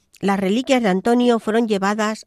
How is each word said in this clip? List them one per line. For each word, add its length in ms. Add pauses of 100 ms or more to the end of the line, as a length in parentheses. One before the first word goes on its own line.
(200)
las 180
reliquias 440
de 60
Antonio 500
fueron 300
llevadas 580